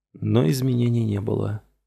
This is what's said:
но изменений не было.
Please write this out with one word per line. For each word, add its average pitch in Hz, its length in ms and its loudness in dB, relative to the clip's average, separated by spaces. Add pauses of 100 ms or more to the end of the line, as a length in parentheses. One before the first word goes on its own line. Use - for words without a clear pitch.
(140)
но 110 340 2
изменений 120 560 0
не 101 160 -2
было. 104 420 -4 (240)